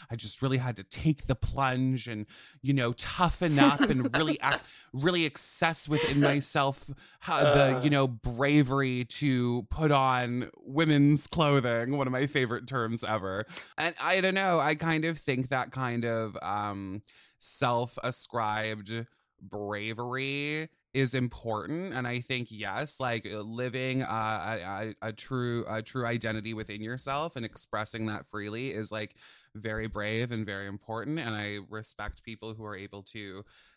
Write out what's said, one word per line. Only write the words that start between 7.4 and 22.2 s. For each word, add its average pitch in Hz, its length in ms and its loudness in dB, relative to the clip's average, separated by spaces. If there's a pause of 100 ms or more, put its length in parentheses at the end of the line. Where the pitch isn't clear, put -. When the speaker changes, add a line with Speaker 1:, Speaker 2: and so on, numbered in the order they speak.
Speaker 1:
the, 139 240 6
Speaker 2:
Uh. - 40 -2
Speaker 1:
you 147 60 4
know, 139 180 6
bravery 131 1000 2
to 123 640 0
put 156 200 2
on 127 680 2
women's 143 680 6
clothing," 131 720 2
one 139 100 0
of 127 60 -2
my 131 140 0
favorite 123 400 0
terms 117 360 -2
ever. 101 440 -2 (400)
And 170 140 -2
I 180 200 2
don't 190 140 4
know, 190 260 2
I 147 140 2
kind 160 300 0
of 165 140 -2
think 127 300 -2
that 127 240 -2
kind 120 320 -2
of, 113 380 -2
um, 98 600 -6 (360)
self-ascribed 113 1700 -2 (340)
bravery 120 1300 -4 (260)
is 135 200 2
important. 123 800 -4
And 123 140 -4
I 120 120 -4